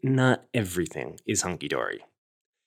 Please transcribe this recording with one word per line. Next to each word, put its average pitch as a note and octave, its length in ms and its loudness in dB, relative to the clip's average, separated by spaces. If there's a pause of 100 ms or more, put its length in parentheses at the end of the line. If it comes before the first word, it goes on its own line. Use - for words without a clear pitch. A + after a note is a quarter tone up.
not C3 400 4 (100)
everything F2+ 720 -4
is G#2 180 0
hunky-dory. D2 600 -4 (640)